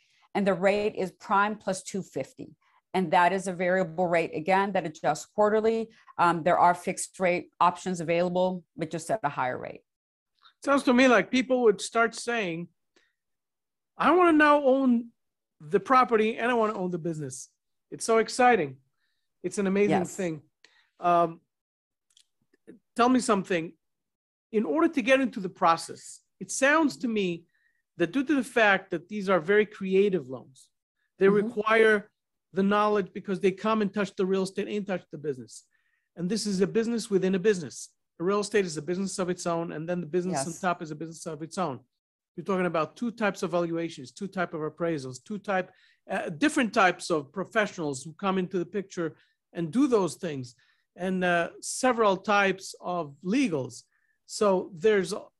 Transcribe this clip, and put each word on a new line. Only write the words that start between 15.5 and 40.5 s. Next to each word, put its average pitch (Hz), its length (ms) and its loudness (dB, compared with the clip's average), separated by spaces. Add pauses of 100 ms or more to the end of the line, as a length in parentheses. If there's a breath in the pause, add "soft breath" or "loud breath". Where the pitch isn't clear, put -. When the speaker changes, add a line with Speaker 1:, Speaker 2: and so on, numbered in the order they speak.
Speaker 2:
the 156 200 -2
property 233 580 2
and 226 140 -2
I - 20 0
wanna 220 240 0
own 180 140 -4
the 175 60 -4
business." 156 520 -8 (420)
It's - 140 -10
so 226 120 2
exciting. 220 600 2 (680)
It's 175 140 -8
an 196 100 0
amazing 196 220 2
Speaker 1:
Yes. - 260 -2
Speaker 2:
thing. 165 260 -6 (580 soft breath)
Um, 170 420 2 (1500)
tell 240 140 4
me 254 100 4
something. 190 540 0 (800)
In 220 140 0
order 320 220 2
to 311 140 -2
get 262 180 4
into 262 200 -2
the 190 100 -6
process, - 720 -2 (180)
it 190 100 -12
sounds 294 480 2
to 254 100 -4
me 190 360 -2 (540)
that 170 140 0
due 277 120 0
to 302 120 0
the 254 80 2
fact 202 480 2
that 170 160 -6
these 202 220 -6
are 185 100 4
very 202 260 2
creative 190 640 0
loans, 131 400 -16 (500)
they 196 80 4
Speaker 1:
Mm-hmm. 208 200 4
Speaker 2:
require 214 640 2 (420)
the 190 100 2
knowledge 208 500 2
because 190 260 -6
they 190 120 2
come 220 300 0
and 202 120 -2
touch 202 220 -4
the 190 100 0
real 190 180 0
estate 196 240 -6
and 208 200 -6
touch 180 240 -6
the 160 60 -14
business. 135 480 -10 (500)
And 175 140 -6
this 208 180 -4
is 196 140 -2
a 196 60 4
business 226 420 -2
within 185 260 2
a 185 40 -2
business. 180 500 -2 (280)
The 165 60 -8
real 202 160 0
estate 202 260 0
is 156 120 -8
a 151 40 -4
business 180 380 -4
of 180 100 -2
its 180 160 -6
own, 170 280 -4
and 160 140 -8
then 180 120 -4
the 160 80 -6
business 170 380 -2
Speaker 1:
Yes. - 20 -6
Speaker 2:
on 165 60 -8 (160)